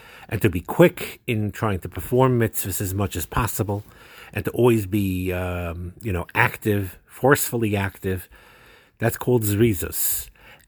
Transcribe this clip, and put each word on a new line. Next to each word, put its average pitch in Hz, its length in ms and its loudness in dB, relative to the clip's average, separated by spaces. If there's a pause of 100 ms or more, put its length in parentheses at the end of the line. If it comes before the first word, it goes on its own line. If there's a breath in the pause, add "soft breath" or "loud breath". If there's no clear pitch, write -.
(280 loud breath)
and 104 140 -4
to 113 80 4
be 85 100 -4
quick - 680 2
in 107 240 -2
trying 104 260 -2
to - 100 -10
perform 127 520 2
mitzvahs 104 400 -2
as 95 120 -4
much 98 220 -2
as 90 100 -4
possible, 101 600 -4 (480 loud breath)
and 98 120 -6
to - 60 -6
always 117 340 4
be, 92 480 -2
um, 90 600 -6 (100)
you 113 100 -6
know, 85 220 -4
active, 104 720 0
forcefully 117 720 0
active. 95 520 -4 (680 loud breath)
That's 113 180 -2
called 123 280 0
zerizos. 101 840 0 (400 loud breath)